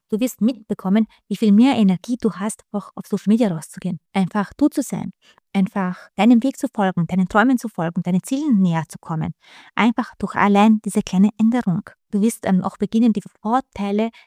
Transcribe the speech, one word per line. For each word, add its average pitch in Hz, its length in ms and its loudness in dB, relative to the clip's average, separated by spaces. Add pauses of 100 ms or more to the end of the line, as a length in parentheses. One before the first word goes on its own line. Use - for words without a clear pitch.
(100)
Du 208 100 -4
wirst 247 220 -4
mitbekommen, 214 640 -2 (220)
wie 202 80 -6
viel 208 160 2
mehr 240 240 6
Energie 208 440 0
du 214 120 -2
hast, 202 380 -10
auch 208 260 -10
auf - 100 -14
Social 196 240 -4
Media 226 180 4
rauszugehen. 175 500 -8 (140)
Einfach 196 460 -2
du 294 100 2
zu 294 140 -4
sein. - 300 -8 (420)
Einfach 190 640 -4
deinem 226 260 6
Weg 269 160 -2
zu 285 160 -6
folgen, 180 320 0
deinen 180 220 0
Träumen 240 280 2
zu 226 120 -6
folgen, 170 340 -6
deinen 180 200 -2
Zielen 269 380 0
näher 165 280 2
zu - 100 -20
kommen. 160 340 -8 (420)
Einfach 233 440 -2
durch - 160 -8
allein 208 500 4
diese 208 160 -4
kleine 196 380 2
Änderung. 220 500 0 (220)
Du 202 100 -2
wirst 233 240 -2
dann 185 180 2
auch 196 140 -6
beginnen, 220 380 0
die 196 80 -6 (180)
Vorteile, 214 680 -4 (160)